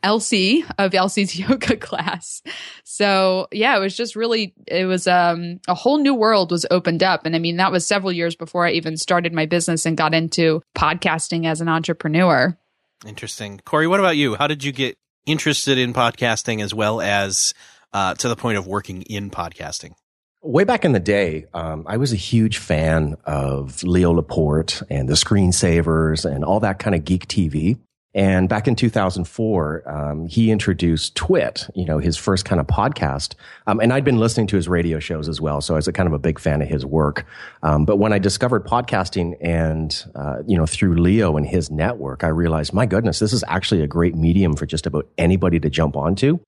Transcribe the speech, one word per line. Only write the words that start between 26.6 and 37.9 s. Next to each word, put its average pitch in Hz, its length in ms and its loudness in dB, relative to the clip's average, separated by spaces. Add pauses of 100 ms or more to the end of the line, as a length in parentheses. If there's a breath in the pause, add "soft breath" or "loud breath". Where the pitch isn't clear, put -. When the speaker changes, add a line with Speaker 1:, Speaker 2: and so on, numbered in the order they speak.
Speaker 3:
that 98 180 -2
kind 104 160 -2
of 80 120 -2
geek 90 200 0
T 87 220 -2
V. 78 300 0 (380)
And 95 320 2
back 107 200 0
in 120 80 0
two 120 140 2
thousand 92 340 0
four, 82 680 -2
um, 73 380 -6
he 110 240 2
introduced 85 640 0
Twit, - 580 0
you 92 100 -4
know, 78 140 -2
his 80 180 0
first 95 280 -2
kind 87 160 0
of 76 80 -2
podcast. 85 680 -2 (320 loud breath)
Um, 101 140 0
and 123 120 4
I'd 135 120 0
been 127 140 4
listening 113 300 2
to 101 80 0
his 82 120 0
radio 85 320 0
shows 78 280 -6
as 78 120 -4
well, 76 200 -2
so 80 140 -2
I 80 40 2
was 78 100 0
a 82 40 -4
kind 90 140 0
of 82 60 2
a 76 80 -2
big 78 180 -2
fan 76 240 0
of 71 60 -4
his 69 180 -4
work. 73 400 0 (380 loud breath)
Um, 76 200 4
but 101 120 2